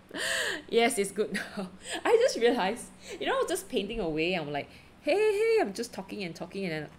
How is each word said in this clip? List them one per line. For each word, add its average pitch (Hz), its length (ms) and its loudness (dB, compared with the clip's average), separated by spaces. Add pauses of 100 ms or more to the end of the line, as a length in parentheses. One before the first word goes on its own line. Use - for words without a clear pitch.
(120)
<laughs> 302 60 -8 (520)
Yes, 233 280 4
it's 196 140 -2
good 208 200 -2
now. 196 360 -6 (180)
<laughs> - 180 -6
I 453 180 6
just 554 160 4
realized, 226 480 2 (340)
you 262 60 -4
know, 466 220 2
just - 200 -4
painting 220 320 -2
away, 165 340 0
I'm 147 180 -4
like, 143 160 -4 (320)
"Hey, 294 140 2
hey, 427 180 4
hey," 440 280 4
I'm 220 120 0
just 226 200 -6
talking 202 320 -8
and 165 100 -6
talking 180 320 -8
and 156 220 -4 (100)